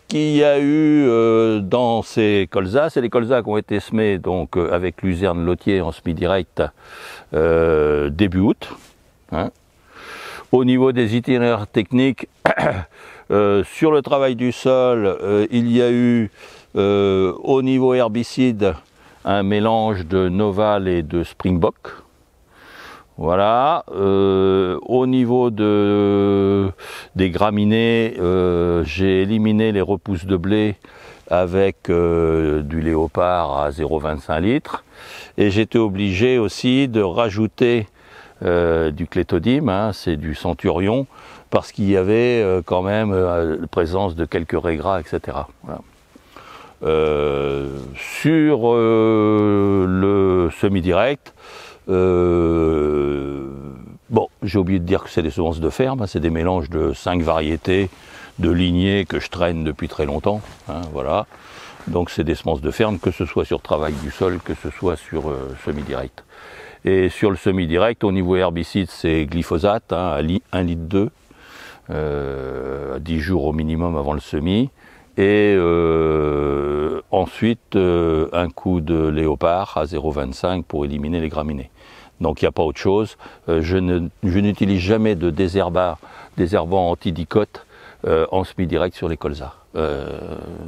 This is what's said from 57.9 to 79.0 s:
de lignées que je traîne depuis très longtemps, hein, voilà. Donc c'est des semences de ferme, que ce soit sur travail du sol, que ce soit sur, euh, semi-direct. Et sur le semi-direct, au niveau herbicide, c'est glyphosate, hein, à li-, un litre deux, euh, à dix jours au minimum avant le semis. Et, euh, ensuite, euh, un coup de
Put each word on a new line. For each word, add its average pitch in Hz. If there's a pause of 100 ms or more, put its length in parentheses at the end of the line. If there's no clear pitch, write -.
de 87
lignées 90
que 80
je -
traîne 87
depuis 78
très 78
longtemps, 78 (280)
hein, 76 (120)
voilà. 73 (600)
Donc 87
c'est 87
des 78
semences 78
de 73
ferme, 107
que 90
ce 92
soit 80
sur -
travail 78 (100)
du 73
sol, 90
que 82
ce -
soit 87
sur, 78
euh, 65 (100)
semi-direct. 67 (600)
Et 92
sur 104
le 95
semi-direct, 92
au 104
niveau 92
herbicide, 90
c'est 80
glyphosate, 85
hein, 87
à 71
li-, 80
un 92
litre 85
deux, 98 (800)
euh, 67
à -
dix 78
jours 82
au 76
minimum 80
avant 71
le 73
semis. 92 (480)
Et, 104
euh, 78
ensuite, 107
euh, 85
un 87
coup 90
de 80